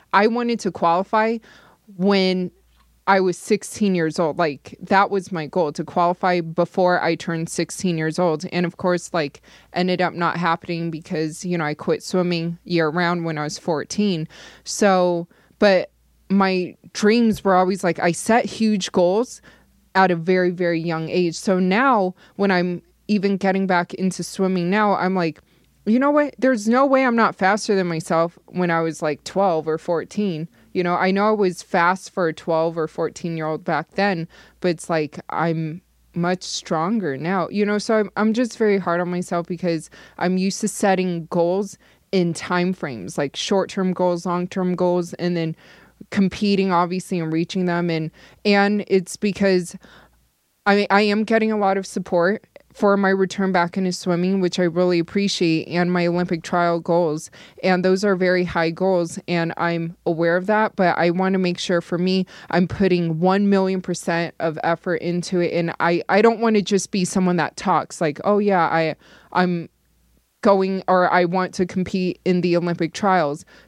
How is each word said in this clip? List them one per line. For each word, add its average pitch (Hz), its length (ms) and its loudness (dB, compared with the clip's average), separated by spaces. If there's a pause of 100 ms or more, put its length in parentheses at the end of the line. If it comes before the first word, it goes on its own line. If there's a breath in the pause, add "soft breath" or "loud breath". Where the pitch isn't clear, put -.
(140)
I 202 140 6
wanted 233 340 -2
to 185 100 -2
qualify 214 680 0 (600 loud breath)
when 185 540 2 (560)
I 196 120 4
was 185 180 0
sixteen - 580 -2
years 160 240 0
old. 160 180 0
Like, 156 440 -4
that 196 280 2
was 196 240 -4
my 156 140 -6
goal, 156 260 -2
to 170 100 -8
qualify 180 560 0
before 175 640 0
I 165 120 0
turned 165 340 -6
sixteen 170 480 -4
years 156 220 -2
old. 165 340 0
And 175 120 0
of 170 120 -8
course, 180 360 -2
like, 151 280 -4 (320 loud breath)
ended 180 280 0
up 175 120 0
not 170 240 -2
happening 170 540 -2
because, 160 520 -6
you 175 140 -4
know, 160 80 -2
I 147 80 -4
quit - 300 -4
swimming 170 600 -2
year 165 260 0
round 175 360 -2
when 160 120 -4
I 151 60 -4
was 156 140 -6
fourteen. 170 680 -2 (360 loud breath)
So, 180 640 2 (320 soft breath)
but 196 320 4 (420)
my 185 440 0 (180)
dreams 220 500 2
were 190 120 4
always, 185 280 2
like, 170 160 0
I 180 120 2
set 226 340 2
huge 214 460 -2
goals 190 500 0 (520 soft breath)
at 190 160 4
a 180 60 2
very, 180 360 2
very 170 280 -2
young 160 300 -4
age. 170 260 0
So 185 240 0
now 196 560 2 (220 soft breath)
when 196 140 2
I'm 175 300 0 (260)
even 202 300 2
getting 190 300 0
back 175 260 0
into 185 300 -4
swimming 185 460 -2
now, 208 260 2
I'm 185 200 -2
like, 165 260 -2 (440 soft breath)
"You 220 140 2
know 285 120 2
what? 294 280 2
There's 226 280 2
no 254 180 4
way 269 200 4
I'm 240 100 2
not 214 200 2
faster 202 400 2
than 185 120 0
myself 170 600 -2
when 180 240 -2
I 165 100 2
was, 165 200 -4
like, 151 220 -4
twelve 175 440 0
or 156 100 -2
fourteen." 170 720 -4 (260 soft breath)
You 185 100 0
know, 175 120 2
I 185 160 2
know 202 160 2
I 220 40 4
was 202 300 0
fast 180 500 0
for 175 180 -2
a 160 40 -4
twelve 165 440 -2
or 160 100 -2
fourteen-year-old 160 800 -6
back 160 300 -4
then, 190 320 -2 (340 loud breath)
but 180 80 0
it's 160 200 -6
like, 156 300 -2 (100)
I'm 160 520 -2 (320)
much 180 300 -2
stronger 170 720 -4
now, 170 320 -2
you 202 160 -2
know? 208 120 0
So 220 220 0
I'm, 202 180 -2
I'm 214 160 2
just 240 240 -2
very 208 200 2
hard 175 240 0
on 175 80 -4
myself 175 380 -4
because 170 420 -4 (280 loud breath)
I'm 185 200 0
used 190 240 -2
to 214 60 -2
setting 185 600 0
goals 180 500 -2 (340 soft breath)
in 175 220 2
time 180 400 -2
frames, 110 440 -10
like, 143 180 -4
short-term 190 580 -2
goals, 175 320 0
long-term 180 500 -2
goals, 175 400 0
and 175 220 -2
then 160 180 -4 (540 loud breath)
competing, 190 640 0
obviously, 175 480 0
and 160 120 -2
reaching 170 340 -2
them. 175 240 0
And, 160 220 -2 (320 loud breath)
and 202 440 2
it's 190 280 0
because 190 640 0 (880 loud breath)
I, 202 240 4
I 196 120 4
am 214 220 2
getting 220 280 2
a 214 60 -2
lot 196 200 2
of 196 80 -4
support 185 600 -2 (280)
for 202 220 4
my 196 140 2
return 190 420 0
back 175 260 0
into 185 140 0
swimming, 180 480 0
which 180 180 0
I 180 60 2
really 180 340 2
appreciate, 170 720 0
and 175 240 0
my 175 160 0
Olympic 175 340 -2
trial 170 380 0
goals. 165 500 -2 (340 loud breath)
And 180 200 2
those 190 220 2
are 196 100 2
very 180 300 2
high 165 240 -2
goals, 175 580 -2
and 165 300 -2
I'm 170 480 -4
aware 170 320 0
of 185 80 -2
that, 214 320 0
but 180 200 2
I 170 120 2
wanna 190 280 0
make 180 220 0
sure 175 220 0
for - 160 -4
me, 185 280 0 (240 loud breath)
I'm 175 200 0
putting 175 500 0
one 196 300 2
million 190 320 2
percent 170 580 -4
of 160 240 -2
effort 170 380 -2
into 175 400 -2
it. 175 120 0
And 170 280 -2
I, 170 260 2
I 202 140 4
don't 226 180 4
wanna 220 220 2
just 190 300 -2
be 190 120 0
someone 180 320 2
that 156 220 -2
talks - 420 -2
like, 156 240 -2
"Oh, 208 160 4
yeah, 196 280 2
I, 160 280 0 (380 loud breath)
I'm 180 340 0 (760)
going, 190 460 2
or 180 240 4
I 180 140 4
want 185 300 -2
to 185 100 0
compete 185 580 -4
in 180 160 2
the 175 160 2
Olympic 170 380 -2
trials." 170 500 0 (240 soft breath)